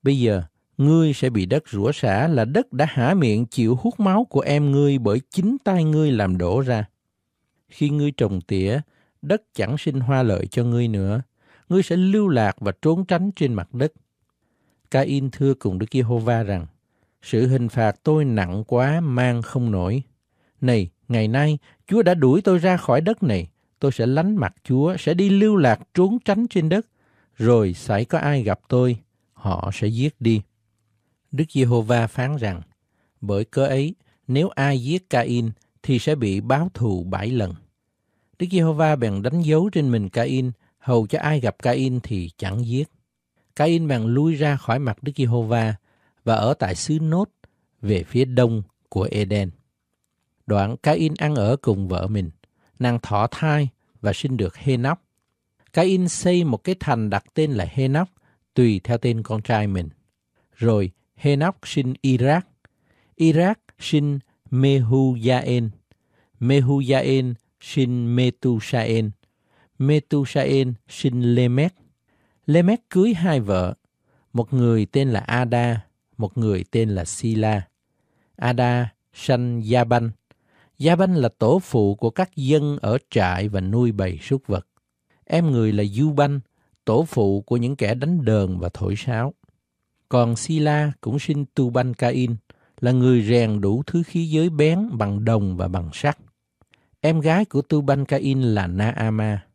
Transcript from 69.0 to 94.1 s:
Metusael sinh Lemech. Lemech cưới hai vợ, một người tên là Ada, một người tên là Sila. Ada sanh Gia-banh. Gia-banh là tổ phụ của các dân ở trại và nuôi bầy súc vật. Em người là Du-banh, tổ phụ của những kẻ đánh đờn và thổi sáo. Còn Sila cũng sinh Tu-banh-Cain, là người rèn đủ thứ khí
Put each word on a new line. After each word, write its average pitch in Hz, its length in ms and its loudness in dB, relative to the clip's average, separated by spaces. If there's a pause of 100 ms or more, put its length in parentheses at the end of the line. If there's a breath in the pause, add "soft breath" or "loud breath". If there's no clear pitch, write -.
Metusael 135 920 0 (180)
sinh 120 480 0
Lemech. 127 380 2 (720)
Lemech 175 440 2
cưới 202 240 2
hai 165 260 0
vợ, 92 340 0 (600)
một 120 200 -2
người 117 320 2
tên 135 240 0
là 107 100 0
Ada, 120 640 -2 (320)
một - 200 -6
người 101 340 0
tên 113 180 0
là 90 160 -4
Sila. 110 560 -2 (720)
Ada 123 580 -2 (200)
sanh 123 500 -2
Gia-banh. 117 460 2 (680 soft breath)
Gia-banh 175 380 2
là 127 140 2
tổ 139 300 2
phụ 104 360 0
của 117 140 -2
các - 260 -4
dân 143 460 0
ở 113 160 0 (120)
trại 92 400 0
và 98 120 -2
nuôi 113 300 0
bầy 92 260 -4
súc - 300 -6
vật. 92 200 -4 (580)
Em 165 260 0
người 110 220 2
là 104 100 0
Du-banh, 143 560 0 (460)
tổ 117 180 2
phụ 101 380 0
của 120 160 -4
những 123 180 -2
kẻ 110 200 -2
đánh 147 300 -2
đờn 98 340 0
và 87 140 -4
thổi 101 240 -4
sáo. 123 360 -4 (760)
Còn 117 260 2
Sila 151 560 0 (100)
cũng 135 180 -4
sinh 143 260 -4 (100)
Tu-banh-Cain, 123 800 0 (440 soft breath)
là 123 120 0
người 127 320 4
rèn 110 380 2
đủ 107 260 0
thứ 170 160 -2
khí 165 260 -4